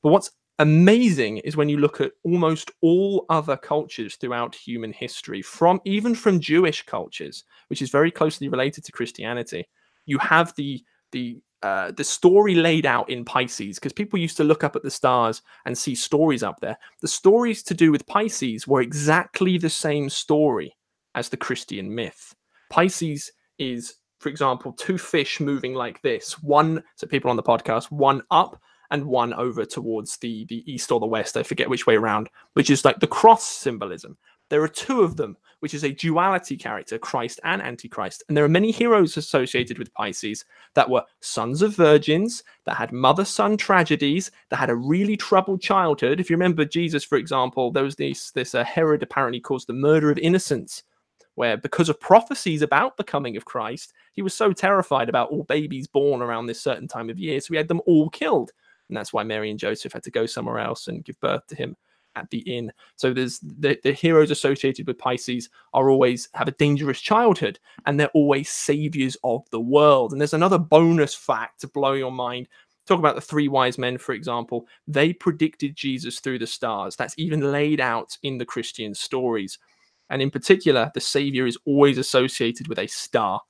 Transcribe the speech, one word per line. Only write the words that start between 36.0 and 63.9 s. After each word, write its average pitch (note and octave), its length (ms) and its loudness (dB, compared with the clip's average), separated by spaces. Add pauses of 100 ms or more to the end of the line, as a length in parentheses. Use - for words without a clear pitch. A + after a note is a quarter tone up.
character, A2+ 420 -8
Christ A#2+ 460 -6
and E3+ 180 -2
Antichrist. - 680 -10
And D3 80 2
there D3 80 6
are D3 40 4
many G3 220 4
heroes G#3+ 460 2
associated B2+ 600 -2
with A2 160 -12
Pisces G#2 520 -8 (300)
that B2 140 4
were B2 140 2 (160)
sons B2+ 420 -4
of G#3 140 2
virgins, D#3 720 4 (180)
that - 140 -4
had A2+ 160 -6
mother-son G3 640 2
tragedies, D#3+ 760 2 (200)
that C3 40 -4
had C3 140 -2
a A#2+ 60 0
really F3+ 420 0
troubled F#3+ 420 2
childhood. E3 600 0
If - 80 -4
you E3 80 2
remember F3 260 2
Jesus, D#3+ 400 -2
for D3 140 0
example, B2+ 540 0
there C3+ 120 0
was C#3 140 -4
this, C#3 340 -6
this, C3 240 -6
uh, A#2+ 80 2
Herod D#3 400 0
apparently B2 380 -2
caused C3 260 -6
the A#2 60 -8
murder D3+ 360 4
of C#3+ 80 2
innocents, D#3+ 680 -2 (520)
where A#2 220 0
because E3 320 0
of D3 100 -2
prophecies F#3 600 2
about D3+ 340 0
the - 80 -8
coming C3+ 320 -6
of - 80 -10
Christ, A#2+ 480 -10 (220)
he G3+ 80 -8
was F#3+ 120 -4
so G#3 200 0
terrified F3 560 2
about A#2+ 200 0
all D3+ 140 -6
babies C#3+ 440 -4
born C#3 340 0
around A#2 240 -4
this A#2 160 -8
certain B2 260 -6
time A2+ 220 -10
of C#3+ 100 -10
year, D3+ 220 -4
so - 100 -16
he D#3+ 60 -2
had D#3 100 -2
them E3+ 180 -2
all D#3+ 260 6
killed. A#3 420 -2 (360)
And - 60 -10
that's G#2 160 -8
why G#2+ 120 -2
Mary G#2+ 280 -6
and G#2+ 80 -10
Joseph - 320 -6
had A2+ 120 -12
to - 80 -16
go A2+ 140 0
somewhere A#2 340 -6
else A2 280 -6
and - 160 -10
give - 160 -18
birth - 280 -4
to D#3 100 -16
him - 180 -8 (400)
at - 140 -12
the A#2 100 -8
inn. A#2+ 320 -8 (240)
So C3 180 0
there's B2+ 260 -4
the, C#3+ 440 -2
the C3+ 80 2